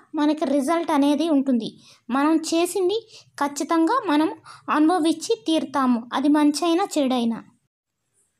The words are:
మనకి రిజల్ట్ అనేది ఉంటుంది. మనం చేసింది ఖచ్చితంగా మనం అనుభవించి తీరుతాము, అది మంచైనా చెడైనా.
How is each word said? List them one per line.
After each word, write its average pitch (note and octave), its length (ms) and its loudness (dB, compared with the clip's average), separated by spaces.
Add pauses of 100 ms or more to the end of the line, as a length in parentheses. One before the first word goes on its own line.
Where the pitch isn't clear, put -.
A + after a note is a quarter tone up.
(140)
మనకి D4+ 300 0
రిజల్ట్ D4 460 0
అనేది D4 380 2
ఉంటుంది. C4 500 0 (320)
మనం D4 260 2
చేసింది F4 720 -2 (340)
ఖచ్చితంగా E4 640 0
మనం D#4 280 0 (360)
అనుభవించి D#4+ 760 0
తీరుతాము, C4 640 -2
అది C#4 160 0
మంచైనా D4+ 600 2 (100)
చెడైనా. B3 460 -2 (960)